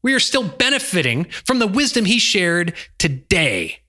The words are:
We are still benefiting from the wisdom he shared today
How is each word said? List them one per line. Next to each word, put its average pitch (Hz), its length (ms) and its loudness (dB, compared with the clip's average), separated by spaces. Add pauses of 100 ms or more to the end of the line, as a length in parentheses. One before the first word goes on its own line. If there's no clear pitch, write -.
We 262 120 0
are 247 60 2
still 262 220 0
benefiting 170 840 0 (200)
from 254 140 0
the 220 80 2
wisdom 233 380 0
he 226 120 2
shared 175 560 0 (240)
today 131 920 -2